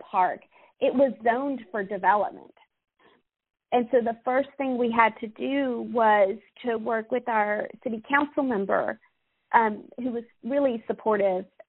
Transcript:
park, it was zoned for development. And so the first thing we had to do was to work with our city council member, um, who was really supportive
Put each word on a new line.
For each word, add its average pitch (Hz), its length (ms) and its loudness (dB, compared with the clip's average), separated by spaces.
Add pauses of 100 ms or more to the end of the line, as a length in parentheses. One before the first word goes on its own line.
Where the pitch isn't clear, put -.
park, 180 380 0 (380)
it - 140 2
was 262 180 4 (120)
zoned 247 380 0 (100)
for 208 120 -4
development. 190 720 -2 (1160)
And 247 200 0
so 262 100 4
the 226 220 -2
first 269 340 -2
thing 262 200 -4
we 233 140 0
had 226 280 4
to 226 80 -10
do 247 640 -4
was 214 460 4 (280)
to 226 120 -2
work 220 340 -6
with 240 160 -4
our 208 400 -2 (160)
city 220 240 -6
council 285 360 0
member, 196 560 -2 (540)
um, 214 300 2 (140)
who 247 140 -4
was 233 120 -6 (200)
really 254 440 0
supportive 202 580 0 (240)